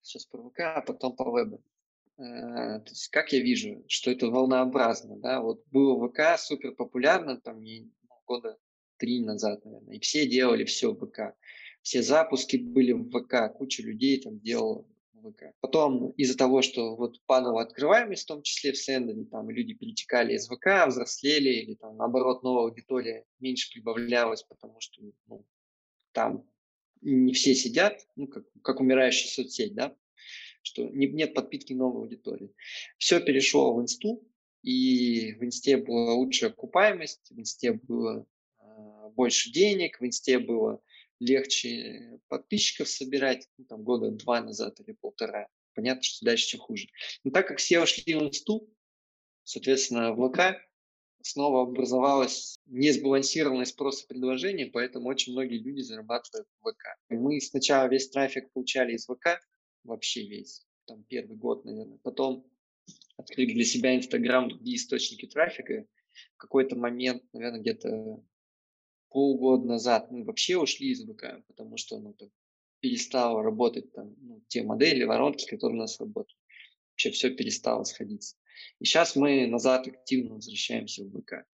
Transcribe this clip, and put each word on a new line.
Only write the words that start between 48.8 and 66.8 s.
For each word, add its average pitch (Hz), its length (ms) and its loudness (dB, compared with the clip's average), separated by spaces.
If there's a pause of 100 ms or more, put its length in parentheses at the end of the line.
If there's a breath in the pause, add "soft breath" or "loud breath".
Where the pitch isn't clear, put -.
соответственно, 120 680 0
в 110 60 -4
В 127 120 2
К 185 300 2 (600)
снова 139 400 2
образовалась 127 1040 2
несбалансированность 135 1040 2
спроса 135 320 -4
и - 40 -20
предложения, 131 580 -4
поэтому 123 420 -4
очень 135 240 -4
многие 123 260 -4
люди 135 220 -8
зарабатывают 110 640 -8 (140)
в 110 80 -6
В 107 60 -10
К. - 220 -16 (140)
И 120 60 -6
мы 139 240 0
сначала 135 480 2
весь 131 200 2
трафик 135 440 -4
получали 127 420 -2
из - 140 -10
В 127 80 -6
К 170 220 0 (460)
вообще 113 420 -6
весь, 104 380 -16 (220)
там, 110 180 -20
первый 110 320 -10
год, 120 280 -6
наверное. 110 380 -14
Потом 131 420 -4 (720)
открыли 120 360 -2
для 117 120 4
себя 127 320 2
Instagram, 123 520 2
другие 120 280 -8
источники - 500 -6
трафика. - 580 -2 (500 soft breath)
В - 40 -20
какой-то 131 380 2
момент, 123 460 -2 (100)